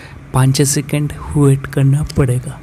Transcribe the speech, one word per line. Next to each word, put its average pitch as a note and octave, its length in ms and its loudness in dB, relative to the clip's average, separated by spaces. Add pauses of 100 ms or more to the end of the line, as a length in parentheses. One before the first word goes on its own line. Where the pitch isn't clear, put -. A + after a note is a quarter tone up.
(340)
पाँच C3 240 4
छः D3 80 2
सेकंड D3 480 -2 (220)
वेट C#3 320 4
करना C#3 360 2 (140)
पड़ेगा। B2+ 460 -2